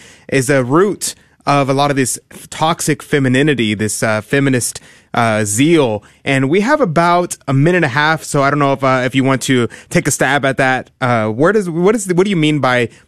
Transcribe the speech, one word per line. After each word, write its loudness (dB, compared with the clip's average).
is 0
a 2
root 0
of 0
a 0
lot 0
of -2
this -2
toxic -2
femininity, 0
this, -4
uh, 0
feminist, -2
uh, 0
zeal. 2
And 0
we 0
have 0
about 0
a -2
minute 4
and 0
a 0
half, 0
so -2
I 0
don't 0
know 2
if, -4
uh, 2
if -4
you 0
want 0
to 0
take -2
a 0
stab 0
at -2
that. -2
Uh, 0
where 0
does, 0
what 0
is -6
the, -2
what 2
do -2
you -2
mean 2
by 0